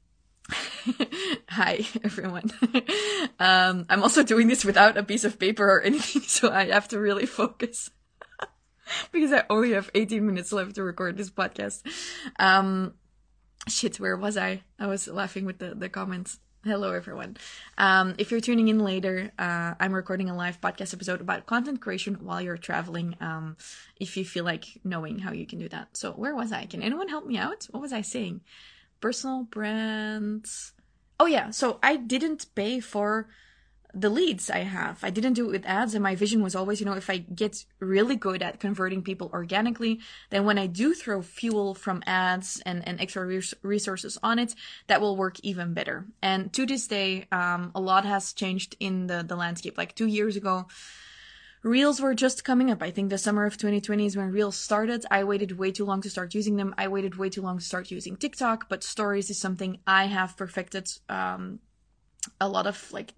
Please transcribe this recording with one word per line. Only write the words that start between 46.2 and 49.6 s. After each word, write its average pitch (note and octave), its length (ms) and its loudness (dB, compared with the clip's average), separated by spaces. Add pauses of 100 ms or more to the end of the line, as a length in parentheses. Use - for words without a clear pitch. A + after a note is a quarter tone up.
And F#3+ 320 0
to C4 100 2
this B3+ 220 -2
day, F#3+ 440 -2
um, F3 440 0
a F#3+ 80 -4
lot F#3+ 240 6
has G3 260 0
changed F#3 480 -4
in F#3 280 -2
the, F3 140 -2
the F3 140 -4
landscape. F3 400 -4